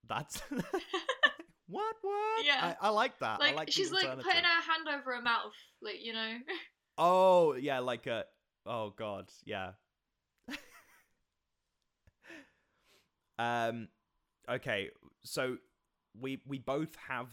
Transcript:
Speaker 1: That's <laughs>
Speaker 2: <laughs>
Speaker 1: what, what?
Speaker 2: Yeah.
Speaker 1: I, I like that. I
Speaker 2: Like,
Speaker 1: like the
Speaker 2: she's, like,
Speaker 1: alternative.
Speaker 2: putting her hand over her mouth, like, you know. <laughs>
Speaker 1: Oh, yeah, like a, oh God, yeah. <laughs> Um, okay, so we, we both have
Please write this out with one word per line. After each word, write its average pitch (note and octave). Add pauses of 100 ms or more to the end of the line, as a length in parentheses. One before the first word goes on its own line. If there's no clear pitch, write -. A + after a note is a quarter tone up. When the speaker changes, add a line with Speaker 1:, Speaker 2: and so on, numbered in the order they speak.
Speaker 1:
That's -
<laughs> -
Speaker 2:
<laughs> -
Speaker 1:
what, G#4+
what? G#4+
Speaker 2:
Yeah. B3+
Speaker 1:
I, G3
I -
like A3
that. A2
I D4+
Speaker 2:
Like, D4
Speaker 1:
like D#4
the -
Speaker 2:
she's, F4
like, F#4+
Speaker 1:
alternative. -
Speaker 2:
putting F4
her E4+
hand D#4+
over C4
her A#3
mouth, A#3 (280)
like, G#3
you A#3
know. A3+
<laughs> D4+ (500)
Speaker 1:
Oh, F3+
yeah, C3+
like B2+
a, A2+ (400)
oh A2
God, G#2 (140)
yeah. F#2+ (800)
<laughs> C#4+ (2750)
Um, A#2 (640)
okay, A#2+ (340)
so C3 (640)
we, C3+
we C#3+
both D3 (120)
have B2